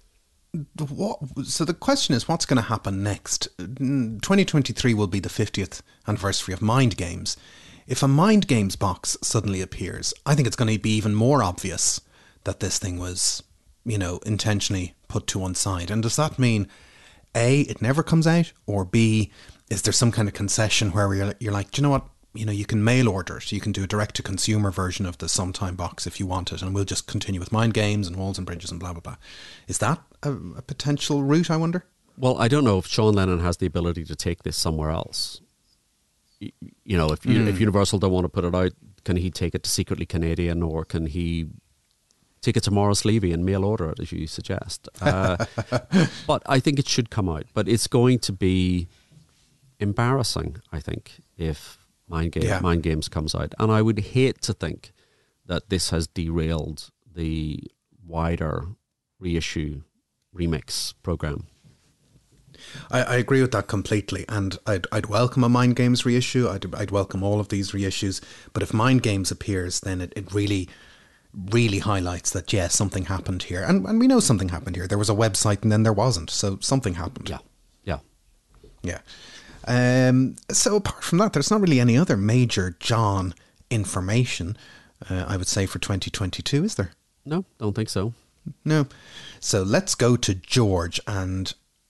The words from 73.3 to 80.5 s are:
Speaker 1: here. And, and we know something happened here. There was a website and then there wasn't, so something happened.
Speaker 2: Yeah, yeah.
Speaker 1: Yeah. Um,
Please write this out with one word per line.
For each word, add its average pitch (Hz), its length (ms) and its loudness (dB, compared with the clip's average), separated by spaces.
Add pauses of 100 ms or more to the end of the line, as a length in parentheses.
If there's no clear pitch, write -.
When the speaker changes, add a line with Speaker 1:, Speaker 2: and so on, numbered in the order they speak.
Speaker 1:
here. 90 180 -6
And, 190 240 2
and 226 140 2
we 254 80 6
know 262 120 6
something 95 280 2
happened 85 280 -4
here. 87 120 -4
There 101 100 0
was 104 120 0
a 104 40 2
website 104 480 2
and 110 80 4
then 107 120 6
there 110 100 4
wasn't, 104 380 0
so 98 300 -2
something 120 340 0
happened. - 340 -8
Speaker 2:
Yeah, 76 100 -8 (460)
yeah. 80 140 -4 (840)
Speaker 1:
Yeah. - 180 -8 (640)
Um, 127 680 4 (140)